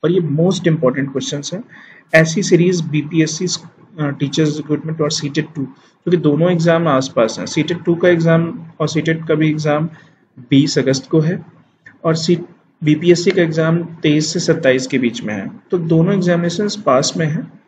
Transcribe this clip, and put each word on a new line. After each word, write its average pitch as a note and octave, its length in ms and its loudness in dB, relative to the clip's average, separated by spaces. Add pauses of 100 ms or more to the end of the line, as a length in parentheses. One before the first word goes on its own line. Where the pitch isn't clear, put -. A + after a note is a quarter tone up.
और D#3 60 2
ये F#3+ 100 2
most D#3+ 420 0
important C#3 460 0
questions C#3+ 460 -8
हैं। G#3+ 100 -12 (500)
ऐसी D#3+ 280 4
सीरीज F3 380 4
बीपीएससी, D#3 680 -2 (540)
अ, C#3+ 100 -2
टीचर्स D3 460 -2
रिक्रूटमेंट D3+ 440 -6
और D3 100 -2
सीटेट D3 440 -4
टू, C#3 100 -6
क्योंकि - 520 -6
दोनों D#3 360 2
एग्जाम E3 360 2
आसपास C3 500 0
हैं। - 80 -8
सीटेट E3+ 380 -4
टू E3+ 100 2
का F3+ 140 2
एग्जाम E3 580 2 (140)
और D3+ 80 -2
सीटेट D#3+ 380 -2
का D#3+ 80 0
भी D#3 160 2
एग्जाम D3+ 400 -2 (600)
बीस C#3+ 280 4
अगस्त C3+ 320 0
को D#3+ 100 4
है E3 260 -2 (580)
और D#3+ 120 2
सी-, E3+ 260 0 (420)
बीपीएससी E3 460 4
का F#3 120 2
एग्जाम D#3+ 420 0
तेईस D3+ 480 0
से F3 80 -4
सत्ताईस C3 460 2
के C#3 120 -2
बीच A#2+ 240 -2
में G#2+ 120 -8
है। G2 160 -8 (200)
तो F#3 80 0
दोनों E3 360 2
एग्जामिनेशंस F3 720 -2
पास C#3 300 2
में E3 100 -2
हैं। E3 420 -6